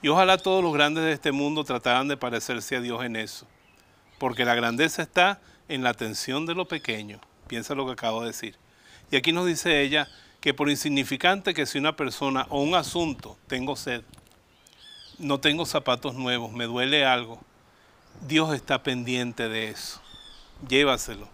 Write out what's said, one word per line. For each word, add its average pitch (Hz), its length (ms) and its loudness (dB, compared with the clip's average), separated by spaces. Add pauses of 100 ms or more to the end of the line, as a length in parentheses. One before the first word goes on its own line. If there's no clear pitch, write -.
Y 151 80 0
ojalá 185 300 6
todos 190 260 2
los 165 80 2
grandes 147 320 4
de 160 80 2
este 147 200 -2
mundo 147 320 0
trataran 127 440 2
de 139 80 -2
parecerse 120 600 -4
a 127 40 -2
Dios 120 240 -4
en 117 120 -6
eso, 110 300 -8 (720)
porque 123 300 0
la 120 80 6
grandeza 120 480 0
está 185 400 2 (260)
en 135 140 -4
la 127 80 2
atención 131 560 -4
de 170 80 -4
lo 180 120 -4
pequeño. 107 540 -8 (260)
Piensa 120 280 -6
lo 139 100 -2
que 127 80 -6
acabo 113 300 -4
de 117 60 -6
decir. 110 280 -12 (540)
Y - 60 2
aquí 147 160 2
nos 175 140 0
dice 160 360 2
ella 143 260 0 (320)
que 139 140 0
por 147 160 0
insignificante 147 840 0
que 147 140 -2
sea 139 160 -4
una 151 120 2
persona 135 540 -2
o 143 140 0
un 156 120 2
asunto, 160 600 -2 (100)
tengo 131 300 -4
sed, 120 260 -6 (1160)
no 139 220 0
tengo 156 260 2
zapatos 135 480 -2
nuevos, 123 380 -4
me 120 120 -6
duele 127 400 2
algo, 120 340 0 (840)
Dios 156 320 2
está 131 280 0
pendiente 123 680 -2
de 110 180 -4
eso. - 320 -12 (680)
Llévaselo. 127 680 2